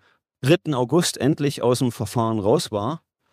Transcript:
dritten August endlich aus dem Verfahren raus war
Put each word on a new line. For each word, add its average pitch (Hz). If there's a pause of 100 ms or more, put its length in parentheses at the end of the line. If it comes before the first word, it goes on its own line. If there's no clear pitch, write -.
(420)
dritten 151
August 127
endlich 143
aus 123
dem 127
Verfahren 113
raus 110
war 110 (320)